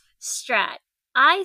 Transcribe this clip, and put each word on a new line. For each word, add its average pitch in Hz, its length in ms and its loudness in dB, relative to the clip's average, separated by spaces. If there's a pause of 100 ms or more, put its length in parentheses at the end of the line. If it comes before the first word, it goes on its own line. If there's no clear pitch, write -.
(200)
Strat. - 560 -4 (380)
I 330 300 2